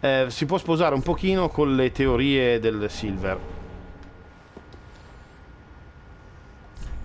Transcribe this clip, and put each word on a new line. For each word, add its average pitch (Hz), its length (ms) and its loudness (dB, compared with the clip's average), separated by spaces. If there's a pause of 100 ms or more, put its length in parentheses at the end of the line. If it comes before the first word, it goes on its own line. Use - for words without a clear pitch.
Eh, 135 280 4
si 120 160 -2
può 170 140 0
sposare 165 360 2
un 131 80 2
pochino 180 460 0
con 143 260 2
le 131 160 4
teorie 127 720 2
del 104 300 0
Silver. 95 680 -4 (3500)